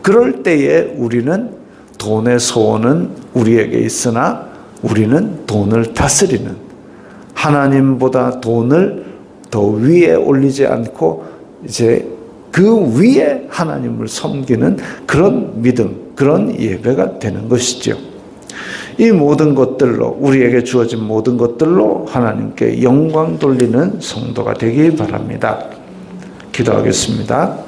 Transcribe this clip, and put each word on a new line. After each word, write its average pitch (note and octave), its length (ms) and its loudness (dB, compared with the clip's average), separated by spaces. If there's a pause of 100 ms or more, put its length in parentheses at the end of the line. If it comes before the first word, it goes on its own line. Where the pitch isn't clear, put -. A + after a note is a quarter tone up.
그럴 A#3+ 400 2
때에 D#3 560 2
우리는 B2+ 520 -2 (460)
돈의 A2 420 0
소원은 A#2 720 2 (240)
우리에게 A#2 460 2
있으나 A2+ 680 -2 (340)
우리는 A#2 640 0
돈을 A2 480 0
다스리는, - 800 -2 (640)
하나님보다 C3+ 1040 2
돈을 C3+ 640 0 (460)
더 G#2+ 120 0
위에 C#3+ 520 4
올리지 C3+ 500 2
않고 A#2 600 -2 (420)
이제 - 420 0 (440)
그 F#3 440 4
위에 B3+ 520 2
하나님을 B2 580 -6
섬기는 C3 680 -2 (300)
그런 E3+ 540 0
믿음, A#2+ 540 -2
그런 D#3+ 420 0
예배가 A2+ 640 -2
되는 G#2 300 -6
것이죠. - 480 -2 (1040)
이 A3+ 120 6
모든 D3+ 460 4
것들로, B2 640 0
우리에게 B2+ 420 4
주어진 A#2 400 0
모든 A2 340 0
것들로 D#3 720 0
하나님께 A2+ 760 -2
영광 D#3 580 2
돌리는 C3+ 580 2
성도가 A2 560 -6
되기 D3 400 2
바랍니다. A2 680 -4 (880)
기도하겠습니다. A2+ 1040 -2 (120)